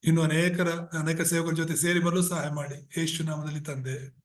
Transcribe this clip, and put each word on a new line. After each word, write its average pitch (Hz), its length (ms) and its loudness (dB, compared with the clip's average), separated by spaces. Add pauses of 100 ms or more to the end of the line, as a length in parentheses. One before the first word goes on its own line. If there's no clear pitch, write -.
ಇನ್ನು 165 160 6
ಅನೇಕರ, 170 500 4
ಅನೇಕ 165 500 -2
ಸೇವಕರ 165 320 2
ಜೊತೆ 160 220 0
ಸೇರಿ 175 240 2
ಬರಲು 175 220 2
ಸಹಾಯ 170 280 -2
ಮಾಡಿ. 139 480 -8
ಯೇಸು 160 260 -2
ನಾಮದಲ್ಲಿ 151 380 -4
ತಂದೆ 131 640 -8